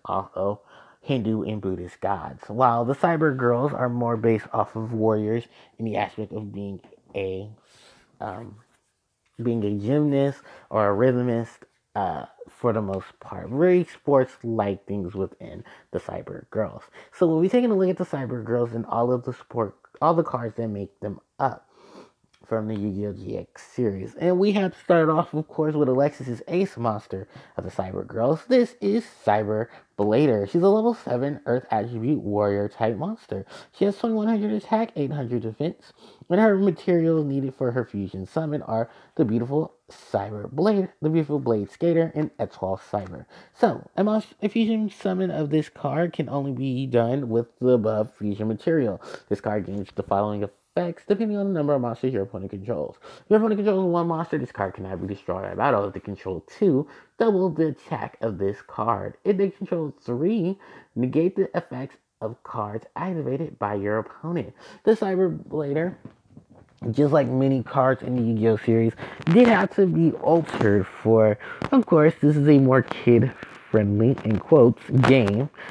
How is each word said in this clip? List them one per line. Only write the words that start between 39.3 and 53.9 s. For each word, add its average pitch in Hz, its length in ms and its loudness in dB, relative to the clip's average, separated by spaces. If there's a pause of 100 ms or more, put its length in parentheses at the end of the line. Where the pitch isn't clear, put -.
Cyber 104 600 -8
Blade, 185 380 0 (140)
the 156 80 0
beautiful 147 300 0
Blade 110 300 0
Skater, 165 440 0
and 151 160 -2 (100)
Etoile 95 400 -6 (100)
Cyber. 92 360 -8 (260)
So, - 420 0
a 185 80 0
mon-, 208 200 2 (180)
a 214 80 -2
fusion 220 400 0
summon 185 420 -4
of 151 200 -4
this 151 180 0
card 156 460 -4
can 151 160 -4
only 139 220 -4
be 131 340 -4
done 123 420 0
with 113 200 0 (100)
the 127 140 4
above 110 440 2
fusion 104 320 -4
material. 113 540 -2 (260)
This - 140 -4
card 107 240 -4
gains 98 280 -8
the 98 80 -6
following 104 420 -2
effects 101 100 -10 (540)
depending 208 280 -2
on 202 120 -2
the 196 40 -2
number 147 220 0
of 135 60 0
monsters 120 320 -4
your 104 100 -2
opponent 98 300 -10
controls. 98 500 -8
If - 280 -14
your 214 100 6
opponent 214 180 0
controls 196 260 0
one 170 220 0